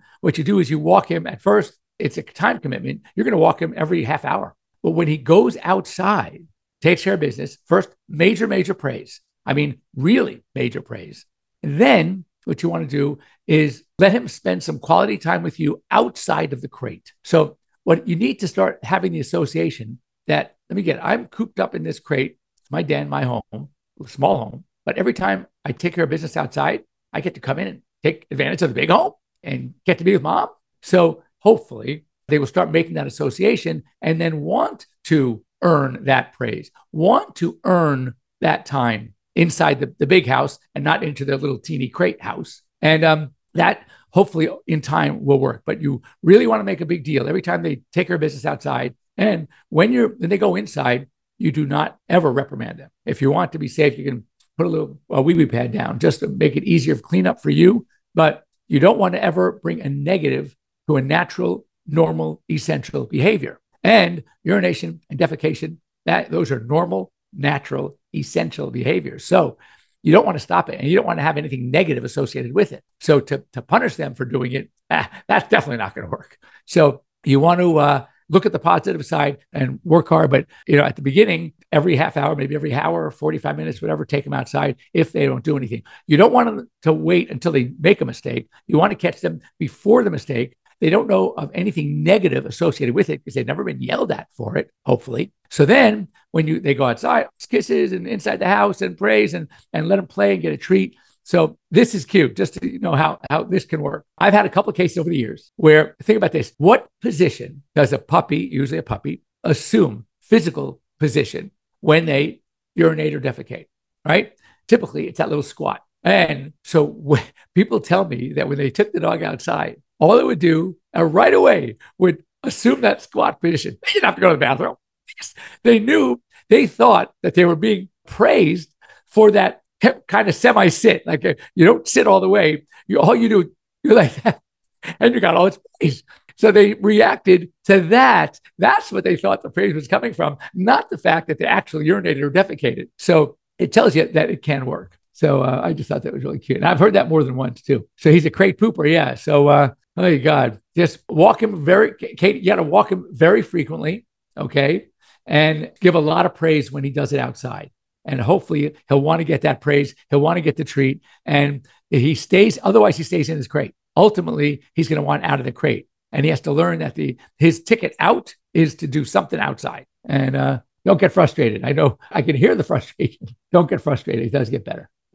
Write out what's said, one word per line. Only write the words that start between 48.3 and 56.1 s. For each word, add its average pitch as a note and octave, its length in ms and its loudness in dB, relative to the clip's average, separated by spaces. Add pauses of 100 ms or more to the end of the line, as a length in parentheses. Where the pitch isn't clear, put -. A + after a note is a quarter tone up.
outside. C3+ 500 -6 (200)
And F#3 320 -2 (220)
when G#3 240 2
you're, A#3 160 2
when E3+ 220 -6
they G3 80 0
go F3 160 0
inside, C3+ 520 -4 (300)
you D#3 140 -2
do D3 160 -4
not D3 300 -4 (120)
ever E3+ 220 2
reprimand B2 480 -8
them. C#3 100 -20 (160)
If - 160 -6
you C3+ 80 2
want E3 220 -2
to D#3+ 80 -10
be C#3+ 80 -8
safe, D3 300 0
you C3 80 -12
can B2 200 -8 (320)
put E3 80 -2
a F3 40 -2
little, D#3 300 -6 (100)
a C3+ 120 2
wee E3 140 2
wee D#3+ 100 4
pad A#2+ 260 -4
down - 280 -6
just C#3 220 0